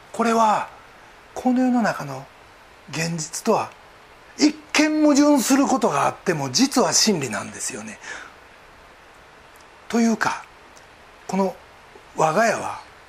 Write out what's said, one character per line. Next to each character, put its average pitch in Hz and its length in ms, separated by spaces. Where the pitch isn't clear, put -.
こ - 120
れ 233 100
は 214 360
こ - 200
の 247 80
世 254 100
の 247 100
中 160 240
の 135 200
現 165 260
実 - 260
と 226 100
は 143 180
一 302 160
見 311 300
矛 294 120
盾 294 260
す 254 140
る 269 120
こ 254 120
と 202 100
が 139 180
あ 147 40
っ - 40
て - 180
も、 139 180
実 247 300
は 160 120
真 196 260
理 131 100
な 104 140
ん 107 80
で - 80
す - 140
よ 110 100
ね。 107 160
と 226 120
い 233 80
う 226 100
か、 - 260
こ 190 100
の 190 180
我 156 180
が 214 120
家 214 80
は、 - 280